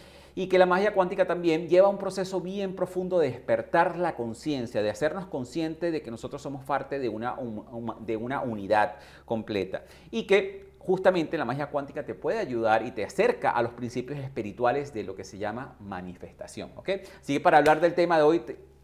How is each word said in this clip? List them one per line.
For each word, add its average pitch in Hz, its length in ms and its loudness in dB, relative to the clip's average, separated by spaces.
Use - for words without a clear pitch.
Y 185 120 -2
que 185 100 4
la 180 80 8
magia 190 280 2
cuántica 185 340 2
también 170 420 0
lleva 185 200 8
un 196 100 -2
proceso 190 420 -4
bien 190 340 -6
profundo 180 440 -2
de 143 100 4
despertar 160 680 0
la 175 180 -2
conciencia, 117 640 -4
de 104 80 0
hacernos 156 380 -4
conscientes 160 640 -4
de 156 100 -4
que 113 80 -12
nosotros 123 320 -10
somos 135 240 -10
parte 139 320 -4
de 131 100 -2
una, 110 280 -4
um, 110 240 -8
um, 117 460 -10
de 113 120 -2
una 120 240 -4
unidad 104 540 2
completa. 107 580 -4
Y 226 140 -4
que - 500 0
justamente 180 520 2
la 139 80 -4
magia 139 220 -4
cuántica 143 360 -6
te 113 100 -8
puede 170 260 -4
ayudar 113 460 2
y 123 60 -8
te 98 140 -6
acerca 196 460 0
a 120 100 2
los 117 120 -2
principios 127 460 -8
espirituales 131 760 -2
de 104 100 -6
lo 95 120 -10
que 98 80 -12
se - 140 -16
llama 113 420 -8
manifestación, 92 960 -14
¿ok? - 140 -6
Así 143 120 -4
que 139 60 0
para 160 200 8
hablar 156 200 6
del 170 140 4
tema 175 240 4
de 151 60 8
hoy, 165 160 6
te, - 200 -12